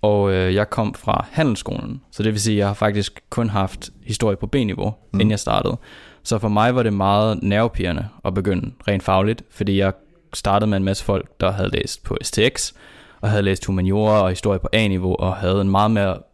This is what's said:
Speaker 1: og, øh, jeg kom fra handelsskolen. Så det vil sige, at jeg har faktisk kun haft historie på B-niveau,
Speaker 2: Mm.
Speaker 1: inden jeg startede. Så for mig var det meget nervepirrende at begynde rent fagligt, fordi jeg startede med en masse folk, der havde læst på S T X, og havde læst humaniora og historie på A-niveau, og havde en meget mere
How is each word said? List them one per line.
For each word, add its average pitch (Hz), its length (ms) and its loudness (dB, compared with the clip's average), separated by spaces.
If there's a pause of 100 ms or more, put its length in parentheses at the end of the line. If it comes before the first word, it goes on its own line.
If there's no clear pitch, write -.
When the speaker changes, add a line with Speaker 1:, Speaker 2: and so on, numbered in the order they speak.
Speaker 1:
og, 101 300 4
øh, 92 240 2
jeg 104 140 0
kom 107 240 -2
fra - 380 -2
handelsskolen. 123 680 -2 (100)
Så - 120 -6
det 110 80 2
vil 104 100 -2
sige, 107 140 2
at 101 40 2
jeg 101 80 2
har 101 60 0
faktisk 104 560 -2
kun 117 200 -2
haft 101 400 -4 (140)
historie 107 320 0
på 117 120 -6
B-niveau, 104 460 -2 (180)
Speaker 2:
Mm. 98 80 0
Speaker 1:
inden 104 120 4
jeg 104 80 0
startede. - 380 0 (460)
Så 113 160 -2
for 113 80 -2
mig 110 280 2
var 123 80 2
det 107 100 2
meget 101 500 2
nervepirrende 101 640 0 (180)
at 98 80 -2
begynde 92 380 -2 (160)
rent 101 160 0
fagligt, 95 460 0
fordi 98 280 0
jeg 98 160 2 (400)
startede 104 360 0
med 98 80 2
en 95 60 0
masse 95 200 -2
folk, - 360 -4
der 92 120 2
havde 98 180 -2
læst - 340 -6
på - 200 -4
S - 80 -8
T - 80 -2 (160)
X, - 180 -8 (480)
og 107 80 0
havde 104 140 0
læst 95 220 -2
humaniora 101 580 2
og 92 60 2
historie 92 300 -2
på - 140 -4
A-niveau, 92 420 0
og 90 200 -2
havde 92 260 0
en 98 80 2
meget 101 220 4
mere 101 260 0 (160)